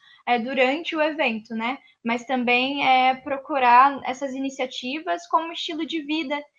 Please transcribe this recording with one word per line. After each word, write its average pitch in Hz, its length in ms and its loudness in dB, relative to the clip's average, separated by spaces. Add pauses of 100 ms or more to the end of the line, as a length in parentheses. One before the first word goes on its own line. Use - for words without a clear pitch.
(260)
é, 240 100 2
durante 269 600 0
o 311 40 0
evento, 269 540 -2
né? 233 240 -4 (260)
Mas 240 200 -2
também, 254 600 0
é, 262 300 4
procurar 269 880 4
essas 254 300 -6
iniciativas 269 960 -6
como 330 240 0
estilo 330 340 -6
de 320 160 -6
vida, 285 340 -4 (220)